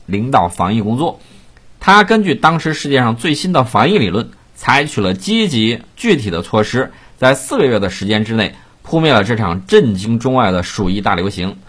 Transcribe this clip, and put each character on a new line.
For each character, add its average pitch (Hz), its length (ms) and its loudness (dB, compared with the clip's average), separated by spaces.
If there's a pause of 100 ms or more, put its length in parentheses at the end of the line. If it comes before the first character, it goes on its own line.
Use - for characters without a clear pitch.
领 104 240 -4
导 104 160 4
防 90 280 -2
疫 113 60 0
工 110 160 -2
作。 160 220 -4 (640)
他 202 240 4
根 220 180 2
据 160 140 0
当 165 240 2
时 160 120 -2
世 151 160 -6
界 139 100 4
上 117 180 2
最 151 180 -2
新 180 180 -2
的 139 120 2
防 113 260 2
疫 208 80 4
理 104 120 0
论， 110 200 -4 (240)
采 139 300 0
取 147 160 -6
了 95 120 0
积 208 360 -2
极 113 320 -2 (160)
具 214 200 2
体 104 140 -4
的 85 120 -4
措 107 200 0
施， 123 300 -4 (240)
在 131 180 2
四 269 240 -6
个 160 80 2
月 113 140 0
的 95 100 -2
时 95 160 -8
间 107 180 0
之 113 100 -4
内， 110 200 -2 (280)
扑 160 180 -2
灭 156 120 4
了 104 120 4
这 113 120 -2
场 92 300 -2
震 170 280 4
惊 110 240 -2
中 127 160 -2
外 117 160 2
的 90 120 0
鼠 90 280 -4
疫 101 100 -2
大 101 140 0
流 90 160 -2
行。 95 260 -6 (120)